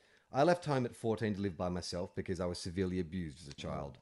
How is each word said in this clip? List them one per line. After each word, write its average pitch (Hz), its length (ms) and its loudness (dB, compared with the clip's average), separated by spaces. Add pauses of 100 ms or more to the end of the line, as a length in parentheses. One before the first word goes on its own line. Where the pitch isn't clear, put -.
(320)
"I 135 120 4
left 175 220 4
home 135 200 2
at 113 100 -6
fourteen 110 400 2
to 98 60 -2
live 98 160 0
by 90 120 0
myself 90 460 -2
because 90 240 -2
I 90 60 2
was 87 140 -2
severely 92 400 0
abused 80 420 -4
as 69 60 -14
a 71 60 -12
child. 69 480 -6